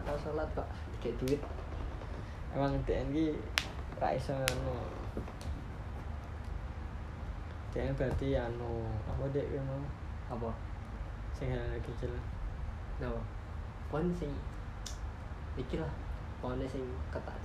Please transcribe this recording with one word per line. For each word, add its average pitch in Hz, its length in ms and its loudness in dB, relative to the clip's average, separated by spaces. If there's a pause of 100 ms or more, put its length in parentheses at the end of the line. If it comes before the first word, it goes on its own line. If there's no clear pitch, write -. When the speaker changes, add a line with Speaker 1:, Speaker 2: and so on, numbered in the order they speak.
Speaker 1:
tau 147 140 2
salat 151 340 2
kok - 160 0 (300)
dikek 120 180 2
duit. 135 240 4 (1120)
Speaker 2:
Emang 139 320 6
D 123 80 4
N 120 220 4
ki 160 120 6 (720)
ra - 160 4
iso - 240 2
ngono. 131 400 4 (3000)
D - 80 0
N 131 160 4
berarti 135 400 4
anu, 117 480 2 (240)
apa, 131 240 2
Dek, 139 160 4
kuwi 143 160 0
mau? 135 160 0 (480)
Speaker 1:
Apa? 117 220 0 (840)
Speaker 2:
Sing 135 220 0
hal 120 260 0
kecil. 123 320 0 (880)
Speaker 1:
Napa? 120 220 0 (680)
Pon 170 240 4
sing 147 220 0 (1200)
iki 131 240 0
lah. 151 120 0 (500)
Pone 127 260 2
sing 131 160 0 (240)
ketak - 360 -2